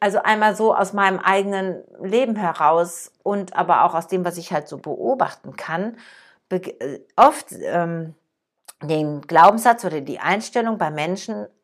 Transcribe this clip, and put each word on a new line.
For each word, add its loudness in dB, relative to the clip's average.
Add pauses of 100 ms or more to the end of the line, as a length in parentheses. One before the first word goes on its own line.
also 0
einmal 2
so 2
aus -2
meinem 2
eigenen -2 (200)
Leben 0
heraus 0 (100)
und -4
aber 2
auch 0
aus -6
dem, -2
was -4
ich -12
halt -4
so -14
beobachten -4
kann, -8 (520)
be-, -6
äh, -10 (160)
oft, 6
ähm, -4 (680)
den -4
Glaubenssatz 6
oder -4
die -10
Einstellung -4
bei -2
Menschen -6 (180)